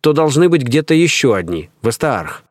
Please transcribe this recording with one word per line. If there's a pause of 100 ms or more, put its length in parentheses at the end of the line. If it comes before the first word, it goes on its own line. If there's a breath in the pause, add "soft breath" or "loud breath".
то
должны
быть
где-то
еще
одни, (140)
в
Эстаарх.